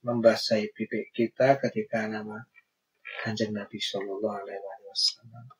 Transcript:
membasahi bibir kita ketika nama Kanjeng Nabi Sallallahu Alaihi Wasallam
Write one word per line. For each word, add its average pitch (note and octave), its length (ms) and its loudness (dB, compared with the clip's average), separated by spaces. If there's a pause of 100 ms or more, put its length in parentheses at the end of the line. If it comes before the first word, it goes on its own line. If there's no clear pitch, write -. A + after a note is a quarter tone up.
membasahi A2+ 640 4
bibir - 400 -4
kita C3 480 4
ketika G#2+ 480 -2
nama G#2+ 400 -8 (760)
Kanjeng G#2+ 280 -2
Nabi G#2 300 -8
Sallallahu G2+ 580 -4
Alaihi G2 220 -10 (260)
Wasallam - 580 -4 (140)